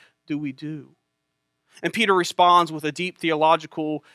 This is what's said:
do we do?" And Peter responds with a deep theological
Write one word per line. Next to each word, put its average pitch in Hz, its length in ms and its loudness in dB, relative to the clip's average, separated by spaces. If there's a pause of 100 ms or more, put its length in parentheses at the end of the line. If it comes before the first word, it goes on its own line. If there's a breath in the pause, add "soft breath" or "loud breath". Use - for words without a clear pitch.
(260 soft breath)
do 151 120 -6
we 147 140 -6
do?" 143 440 -14 (880 soft breath)
And 170 100 -4
Peter 202 220 2
responds 175 580 4
with 151 120 -10
a 151 80 -4
deep 180 260 -8
theological 156 840 0 (100)